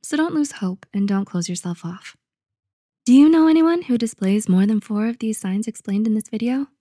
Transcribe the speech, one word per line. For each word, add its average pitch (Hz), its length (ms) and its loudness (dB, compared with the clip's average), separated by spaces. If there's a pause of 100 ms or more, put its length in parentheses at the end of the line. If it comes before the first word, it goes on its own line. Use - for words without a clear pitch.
so - 140 -8
don't 320 180 -2
lose 294 200 -2
hope 185 400 -8
and 202 160 -2
don't 196 160 -2
close 175 240 -4
yourself 175 340 -8
off. 175 320 -14 (880)
Do 247 80 4
you 285 160 8
know 320 180 6
anyone 330 360 2
who 247 140 -2
displays 214 520 -2
more 190 160 4
than 208 160 0
four 214 260 -4
of 233 120 -6
these 220 200 -6
signs 196 260 -4
explained 214 420 -4
in 214 60 0
this 214 140 -4
video? 247 400 -4 (140)